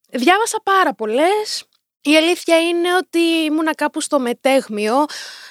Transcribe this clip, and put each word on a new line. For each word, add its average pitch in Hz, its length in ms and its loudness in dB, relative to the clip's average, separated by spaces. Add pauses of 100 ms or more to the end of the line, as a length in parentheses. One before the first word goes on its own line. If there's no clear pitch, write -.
Διάβασα 370 540 0
πάρα 381 300 2
πολλές. 311 680 -2 (380)
Η 302 160 2
αλήθεια 330 440 2
είναι 349 340 0
ότι 359 240 -2
ήμουνα 320 560 0
κάπου 294 260 -4
στο 294 180 -2
μετέχμιο. 240 840 0 (460)